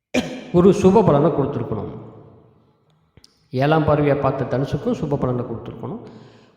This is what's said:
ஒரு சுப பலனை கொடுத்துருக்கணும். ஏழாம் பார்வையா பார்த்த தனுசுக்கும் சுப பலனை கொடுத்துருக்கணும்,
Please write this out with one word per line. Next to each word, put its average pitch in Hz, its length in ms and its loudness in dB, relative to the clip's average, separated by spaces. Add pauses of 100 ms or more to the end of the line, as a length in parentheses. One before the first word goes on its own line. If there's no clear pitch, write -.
(540)
ஒரு 175 200 6
சுப - 280 6
பலனை 156 280 4
கொடுத்துருக்கணும். 117 600 -4 (1600)
ஏழாம் 147 360 2
பார்வையா 147 300 2
பார்த்த 131 340 -2
தனுசுக்கும் 143 480 -2
சுப 143 220 -2
பலனை 123 220 -2
கொடுத்துருக்கணும், 120 580 -12 (540)